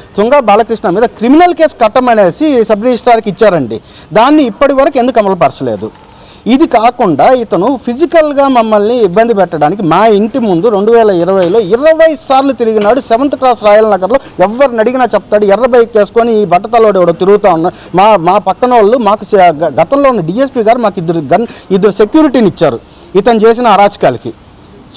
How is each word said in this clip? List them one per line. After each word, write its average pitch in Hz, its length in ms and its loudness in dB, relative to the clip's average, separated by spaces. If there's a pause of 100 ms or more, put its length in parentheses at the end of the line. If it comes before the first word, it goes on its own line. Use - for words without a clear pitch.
(160)
తుంగా 240 240 0
బాలకృష్ణ 214 500 -2
మీద 196 120 -2
క్రిమినల్ 294 520 0
కేసు 294 300 -2
కట్టమనేసి 240 800 0
సబ్ 208 200 -2
రిజిస్ట్రార్కి 226 460 0
ఇచ్చారండి. 156 500 -2 (320)
దాన్ని 277 300 2
ఇప్పటి 277 320 -2
వరకు 277 240 0
ఎందుకు 240 200 0
అమలుపరచలేదు? 135 720 -4 (560)
ఇది 262 200 2
కాకుండా 220 640 0
ఇతను 233 560 -2
ఫిజికల్గా 285 640 0
మమ్మల్ని 220 500 0
ఇబ్బంది 220 360 0
పెట్టడానికి 175 480 -2
మా 175 240 0
ఇంటి 220 320 0
ముందు 196 300 0
రెండు 208 240 0
వేల 226 180 4
ఇరవైలో 185 500 0
ఇరవై 311 560 0 (120)
సార్లు 269 240 0
తిరిగినాడు. 220 480 -2
సెవెంత్ 262 360 -2
క్రాస్ 247 280 -2
రాయల్ 214 260 2
నగర్లో 190 280 -2 (220)
ఎవరిని 233 380 -2
అడిగినా 247 260 0 (100)
చెప్తాడు. 208 300 -2
ఎర్ర 208 220 2
బైక్ 233 300 0
వేసుకొని 214 460 0
ఈ - 20 0
బట్టతలోడు 208 540 0
ఎవడో 170 140 0
తిరుగుతూ 196 380 2
ఉన్నాడు. 165 460 -4
మా, 208 200 4
మా 180 220 0
పక్కన 220 360 -2
వాళ్ళు 226 240 2
మాకు 214 260 -2
స-, 214 100 -8
గ-, 165 460 0
గతంలో 277 300 0
ఉన్న 226 100 -2
డీఎస్పీ 240 400 -4
గారు 226 180 0
మాకు 208 200 -4
ఇద్దరు 170 200 -4
గన్, 165 280 -2 (240)
ఇద్దరు 196 200 0
సెక్యూరిటీని 247 560 0
ఇచ్చారు 139 320 -2 (380)
ఇతను 220 220 0
చేసిన 226 280 2
అరాచకాలకి. 185 680 0 (640)